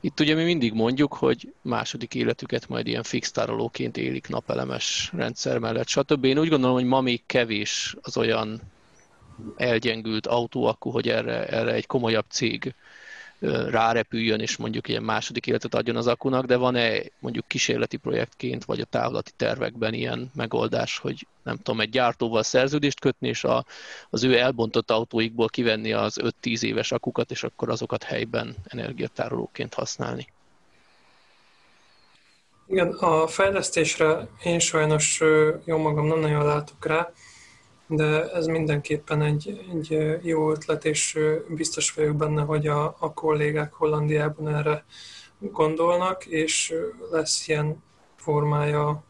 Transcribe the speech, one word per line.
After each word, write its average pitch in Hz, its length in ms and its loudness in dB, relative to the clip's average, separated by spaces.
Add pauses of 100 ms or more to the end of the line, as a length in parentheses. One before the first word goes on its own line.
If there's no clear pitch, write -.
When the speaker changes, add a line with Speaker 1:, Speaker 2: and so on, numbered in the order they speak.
Speaker 1:
Itt - 180 -4
ugye 156 160 4
mi 165 80 2
mindig 147 300 2
mondjuk, 127 400 2
hogy 131 480 0
második 117 540 -4
életüket 120 540 -2
majd 117 180 -4
ilyen 117 160 -4
fix - 280 -4
tárolóként 117 680 -4
élik 127 300 -4
napelemes - 880 -4
rendszer 123 420 -4
mellett, 117 300 -2
stb. 139 380 2
Én 131 140 4
úgy 160 100 2
gondolom, 127 260 4
hogy 127 100 2
ma 131 160 4
még 123 240 0
kevés 113 760 0
az - 160 -6
olyan 110 440 0 (920)
elgyengült 113 720 0
autóakku, 120 600 0
hogy 117 200 0
erre, 113 360 0
erre 113 280 0
egy 113 140 -2
komolyabb 113 420 2
cég, 117 440 -2 (680)
ö, 123 300 0
rárepüljön, 113 680 2
és 110 180 -4
mondjuk 117 300 -6
ilyen 113 160 -2
második 110 440 -2
életet 117 280 0
adjon 117 200 0
az 117 120 0
akkunak, 127 380 0
de 123 100 4
van-e 120 460 2 (180)
mondjuk 117 280 -6
kísérleti 117 500 -2
projektként, - 680 -4
vagy - 140 -4
a - 60 -4
távlati - 500 -2
tervekben 113 580 -2
ilyen 120 420 -6
megoldás, 117 640 -2
hogy - 300 -8 (160)
nem 123 140 -6
tudom, 113 220 -4
egy 110 100 0
gyártóval 117 540 2
szerződést 139 560 2
kötni, 127 280 0
és 120 160 -4
a, 123 220 0 (440)
az 110 140 0
ő 127 140 6
elbontott 120 540 2
autóikból 113 560 2
kivenni 110 460 0
az 107 240 0
öt-tíz 113 460 -2
éves 110 280 -2
akukat, 120 400 -2
és - 120 -6
akkor - 260 -4
azokat 117 340 -4
helyben 117 600 -4
energiatárolóként - 1120 -6
használni? 123 540 -6 (2500)
Speaker 2:
Igen, 180 220 4
a 160 380 4
fejlesztésre 165 1000 2 (160)
én 170 160 2
sajnos, 151 600 2
ö, 156 340 6 (100)
jó 165 120 0
magam 151 300 2
nem 160 120 2
nagyon 151 260 2
látok 147 400 0
rá, 160 260 0 (800)
de 156 400 2
ez 170 140 0
mindenképpen 151 760 0
egy, 151 500 0
egy, 156 220 -4
ö, 156 280 2
jó 156 300 2
ötlet, 156 340 -2
és, 156 300 0
ö, 156 200 2 (120)
biztos 156 460 -2
vagyok 151 220 2
benne, 151 260 2
hogy 151 260 0
a, 147 320 0
a 156 140 -2
kollégák 151 600 0
Hollandiában 151 840 0
erre 151 300 0 (540)
gondolnak, 175 840 2
és, 160 460 0
ö, 165 160 -2 (240)
lesz 160 360 0
ilyen 151 360 0 (320)
formája 147 960 0